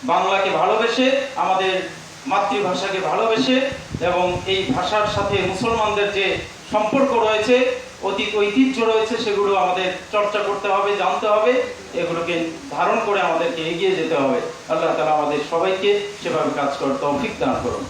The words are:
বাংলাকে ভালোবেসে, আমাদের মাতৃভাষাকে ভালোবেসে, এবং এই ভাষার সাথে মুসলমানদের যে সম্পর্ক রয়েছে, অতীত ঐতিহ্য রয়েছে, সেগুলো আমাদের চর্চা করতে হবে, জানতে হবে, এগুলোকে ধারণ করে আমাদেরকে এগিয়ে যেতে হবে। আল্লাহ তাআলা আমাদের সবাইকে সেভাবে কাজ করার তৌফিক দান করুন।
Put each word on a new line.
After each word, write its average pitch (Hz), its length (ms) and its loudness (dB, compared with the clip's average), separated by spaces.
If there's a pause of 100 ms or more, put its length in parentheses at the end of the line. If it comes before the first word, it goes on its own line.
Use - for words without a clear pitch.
বাংলাকে - 460 2
ভালোবেসে, 233 560 2 (300)
আমাদের 190 380 2 (520)
মাতৃভাষাকে 190 720 0
ভালোবেসে, 226 560 2 (440)
এবং 180 260 2 (200)
এই 190 140 0 (140)
ভাষার 208 400 0
সাথে 196 280 0
মুসলমানদের 202 720 0
যে 196 140 0 (460)
সম্পর্ক 220 400 2
রয়েছে, 214 440 4 (460)
অতীত 202 340 -2
ঐতিহ্য 214 480 2
রয়েছে, 220 300 2 (100)
সেগুলো 202 320 2
আমাদের 180 320 0 (240)
চর্চা 208 260 0
করতে 202 300 -2
হবে, 196 280 0
জানতে 190 300 0
হবে, 214 260 4 (420)
এগুলোকে 170 400 -2 (360)
ধারণ 190 360 0
করে 202 140 2
আমাদেরকে 165 420 0
এগিয়ে 170 340 0
যেতে 160 180 0
হবে। 135 240 2 (300)
আল্লাহ 160 260 0
তাআলা 156 180 2
আমাদের 147 280 0 (100)
সবাইকে 190 400 2 (320)
সেভাবে 156 340 0
কাজ 143 220 0
করার 135 220 0
তৌফিক 131 380 -2
দান 131 240 0
করুন। 107 280 -4